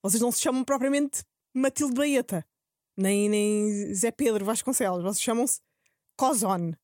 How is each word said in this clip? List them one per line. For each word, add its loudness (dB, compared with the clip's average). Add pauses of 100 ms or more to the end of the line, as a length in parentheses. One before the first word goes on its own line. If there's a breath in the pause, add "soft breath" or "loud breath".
Vocês 0
não 2
se -2
chamam 0
propriamente 0 (320)
Matilde 0
Baeta, 0 (520)
nem, 2
nem 0
Zé 0
Pedro 0
Vasconcelos. -2
Vocês -2
chamam-se 0 (560)
Cozone 0